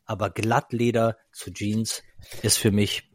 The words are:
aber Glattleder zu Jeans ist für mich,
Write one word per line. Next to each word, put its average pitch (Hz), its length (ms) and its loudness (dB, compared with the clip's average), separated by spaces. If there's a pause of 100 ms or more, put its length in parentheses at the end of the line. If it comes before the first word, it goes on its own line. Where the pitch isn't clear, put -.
aber 104 240 -4
Glattleder 113 840 2 (160)
zu - 200 -14
Jeans 107 500 -4 (400)
ist 107 160 2
für 110 120 4
mich, 101 440 0